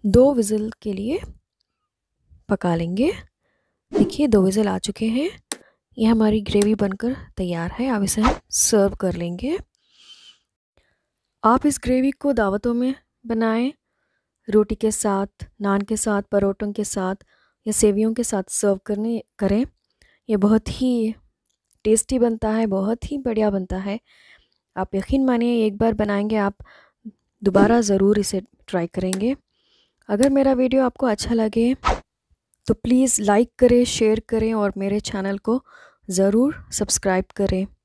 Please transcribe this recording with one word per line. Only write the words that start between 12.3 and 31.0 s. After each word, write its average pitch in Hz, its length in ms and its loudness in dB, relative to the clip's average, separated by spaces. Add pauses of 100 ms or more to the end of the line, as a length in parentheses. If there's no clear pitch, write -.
दावतों 214 400 0
में 254 200 -2 (300)
बनाएं, 226 480 -2 (760)
रोटी 214 260 2
के 220 180 -2
साथ, 196 560 -4 (120)
नान 202 220 0
के 214 160 -4
साथ, 208 260 -2
परोठों 202 480 -2
के 202 140 -4
साथ 190 380 -4 (420)
या 214 80 -4
सेवियों 214 400 2
के 240 100 -4
साथ 190 280 -4
सर्व 196 340 0
करने, 214 360 -4 (160)
करें। 196 260 0 (640)
ये 220 100 0
बहुत 208 340 4
ही 233 420 0 (720)
टेस्टी 226 340 2
बनता 226 320 0
है, 226 180 0
बहुत 196 420 -2
ही 294 100 -6
बढ़िया 220 300 0
बनता 185 280 -4
है। 196 200 -6 (800)
आप 185 180 -6
यकीन 269 300 0
मानिए 240 420 2
एक 202 120 -2
बार 226 160 2
बनाएंगे 208 440 -2
आप 202 160 0 (880)
दोबारा 202 400 4
ज़रूर 202 360 2
इसे 196 220 -2 (280)
ट्राई 170 200 -2
करेंगे। 190 460 -2 (720)
अगर 226 220 2
मेरा 269 240 4
वीडियो 262 300 2
आपको 254 220 -2